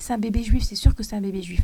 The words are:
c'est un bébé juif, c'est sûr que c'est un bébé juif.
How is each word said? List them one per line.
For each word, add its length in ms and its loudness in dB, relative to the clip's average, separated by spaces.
c'est 140 -6
un 40 0
bébé 240 0
juif, 220 2
c'est 120 -8
sûr 200 4
que 80 -8
c'est 120 -8
un 60 -4
bébé 220 -4
juif. 200 0